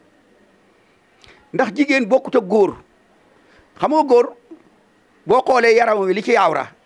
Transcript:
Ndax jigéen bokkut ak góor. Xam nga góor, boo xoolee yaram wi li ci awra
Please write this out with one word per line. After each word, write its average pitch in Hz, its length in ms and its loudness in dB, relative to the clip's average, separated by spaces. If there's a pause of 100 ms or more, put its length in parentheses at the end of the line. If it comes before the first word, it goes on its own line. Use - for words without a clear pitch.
(1500)
Ndax 247 220 -2
jigéen 277 320 -2
bokkut 254 300 0
ak 220 100 2
góor. 185 300 0 (1040)
Xam 208 120 -2
nga 311 100 2
góor, 254 320 0 (920)
boo 247 200 2
xoolee 233 300 2
yaram 226 240 0
wi 185 140 -2
li 208 80 -6
ci 233 140 0
awra 156 300 0 (200)